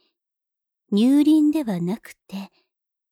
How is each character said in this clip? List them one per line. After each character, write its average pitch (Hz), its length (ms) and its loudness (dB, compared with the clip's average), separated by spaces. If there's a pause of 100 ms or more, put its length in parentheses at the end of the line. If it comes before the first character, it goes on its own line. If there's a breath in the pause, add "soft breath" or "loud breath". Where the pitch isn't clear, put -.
(920)
乳 254 320 2
輪 302 280 2
で 311 120 -4
は 202 160 -6
な 180 180 -4
く - 160 -20 (140)
て、 190 240 -16 (600)